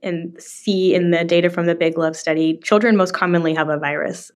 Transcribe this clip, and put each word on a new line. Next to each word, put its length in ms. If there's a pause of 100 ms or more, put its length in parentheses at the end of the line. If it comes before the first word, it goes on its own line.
and 380
see 520
in 180
the 120
data 260
from 160
the 100
Big 220
Love 180
study, 480
children 340
most 160
commonly 400
have 160
a 80
virus, 600